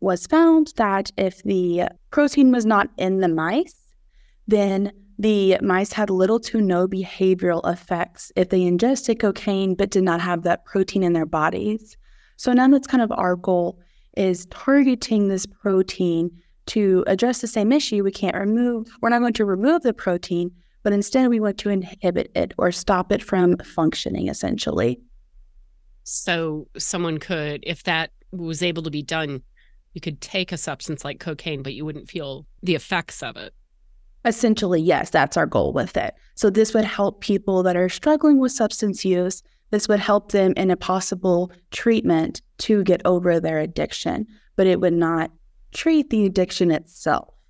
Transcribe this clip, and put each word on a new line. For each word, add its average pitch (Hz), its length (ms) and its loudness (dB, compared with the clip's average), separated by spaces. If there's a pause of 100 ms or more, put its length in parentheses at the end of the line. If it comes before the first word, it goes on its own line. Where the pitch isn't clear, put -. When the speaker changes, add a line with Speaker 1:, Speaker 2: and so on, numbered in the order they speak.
Speaker 1:
was 180 260 -2
found 320 500 6
that 196 420 0
if 190 240 -2
the 180 460 0 (220)
protein 285 420 4
was 240 120 0
not 214 320 2
in 190 240 0
the 180 80 2
mice, 170 460 -2 (760)
then 202 440 0 (260)
the 202 420 2
mice 190 320 0
had 208 160 -2
little 190 320 2
to 226 220 -2
no 185 260 2
behavioral 185 840 -2
effects - 640 -6
if 185 140 2
they 185 140 2
ingested 220 580 0
cocaine 196 540 0
but 196 160 -2
did 190 120 2
not 170 200 0
have 175 220 -4
that 175 200 0
protein 190 380 0
in 175 100 2
their 160 140 0
bodies. 165 720 -4 (400)
So 247 160 0
now 254 140 6
that's 277 180 4
kind 233 160 2
of 214 100 -2
our 180 240 0
goal, 180 420 0 (380)
is 185 300 0
targeting 247 840 2
this 190 160 -2
protein 185 840 0 (380)
to 190 380 2
address 240 360 0
the 240 40 -8
same 220 260 0
issue. 226 300 0
We 196 80 0
can't 196 240 -4
remove, 226 520 -2 (160)
we're 226 80 2
not 240 100 2
going 240 140 0
to 220 100 0
remove 226 380 2
the 240 100 0
protein, 175 580 -4 (320)
but 202 120 0
instead 254 340 2
we 233 120 2
want 202 180 -2
to - 100 -4
inhibit 180 680 -4
it - 220 -2
or 180 160 0
stop 180 400 -2
it 185 100 -2
from 180 360 2
functioning, - 720 -4
essentially. - 680 -4 (1080)
Speaker 2:
So 165 640 -6 (100)
someone 165 400 -4
could, 151 480 -8
if - 160 -10
that 165 300 -4 (200)
was 165 300 -8
able 170 220 -2
to 160 60 -8
be 147 120 -6
done, 143 400 -6 (500)
you 170 80 -14
could 151 220 -12
take 185 300 -6
a 170 40 -8
substance 147 480 -10
like 143 160 -10
cocaine, 151 420 -8
but 135 120 -10
you 143 100 -12
wouldn't 151 240 -12
feel 143 380 -12 (160)
the 180 120 0
effects - 480 -6
of 123 140 -12
it. - 160 -16 (720)
Speaker 1:
Essentially, 214 560 0
yes, 160 300 0
that's 143 260 0
our 160 100 2
goal 82 280 0
with 123 240 -4
it. - 160 -6 (200)
So - 140 2
this 214 240 2
would 220 120 2
help - 360 -4
people 190 420 0
that 180 140 2
are 180 140 2
struggling 302 480 4
with 254 140 0
substance 214 520 -2
use. 180 380 0 (280)
This 208 160 -2
would 208 140 4
help 208 320 0
them 190 240 4
in 190 140 2
a 175 60 2
possible 180 760 -2 (200)
treatment 196 680 0 (180)
to 214 260 2
get 175 200 2
over 175 340 2
their 160 200 -2
addiction, - 680 -4 (300)
but 190 100 4
it 180 140 2
would 180 140 2
not 165 360 0 (420)
treat 311 360 0
the 214 160 2
addiction 185 460 0
itself. - 640 -4 (160)